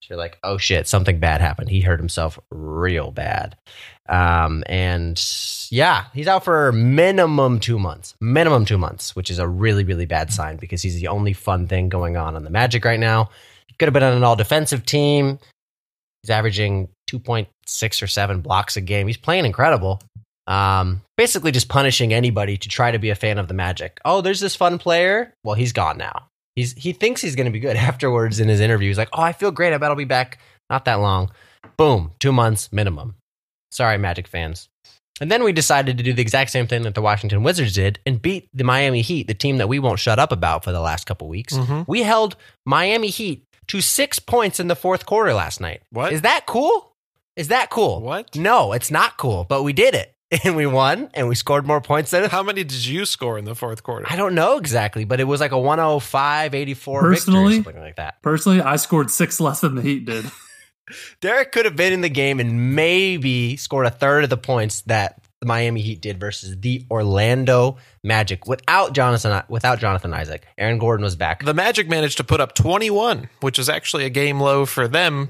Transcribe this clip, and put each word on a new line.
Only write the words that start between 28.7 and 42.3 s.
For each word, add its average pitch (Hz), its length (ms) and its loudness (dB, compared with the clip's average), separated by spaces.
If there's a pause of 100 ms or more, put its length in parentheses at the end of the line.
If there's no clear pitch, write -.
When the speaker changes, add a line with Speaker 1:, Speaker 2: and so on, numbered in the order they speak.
Speaker 1:
He's 98 80 0
like, 110 160 -2
"Oh, 160 80 -2
I 165 120 2
feel 202 180 -2
great. 165 220 2
I 151 40 0
bet 147 120 0
I'll 147 60 0
be 143 100 -4
back 127 340 -2 (300)
not 135 160 -2
that 120 100 2
long." 95 360 2 (460)
Boom, 113 420 4
two 135 120 2
months 113 400 2
minimum. 98 440 -4 (560)
Sorry, 113 260 0
Magic 90 300 -4
fans. 82 420 -8 (500)
And 151 120 -6
then 240 120 2
we 214 80 4
decided 139 460 2
to 120 60 -2
do 123 100 0
the 120 80 0
exact 131 300 0
same 123 160 0
thing 117 160 -2
that 107 100 -4
the 107 80 -4
Washington 104 420 2
Wizards 147 300 2
did 98 320 0
and 127 160 0
beat 180 320 -4
the 131 100 -2
Miami 127 380 2
Heat, 147 260 -4
the 110 60 -4
team 135 240 0
that 104 120 0
we 139 100 0
won't 117 200 0
shut 110 200 2
up 87 120 2
about 85 320 -2
for 98 80 -6
the 87 80 -4
last 82 280 -4
couple 85 200 -8
weeks. 90 280 -10
Speaker 2:
Mm-hmm. 135 320 -2
Speaker 1:
We 220 160 -2
held 220 320 2 (320)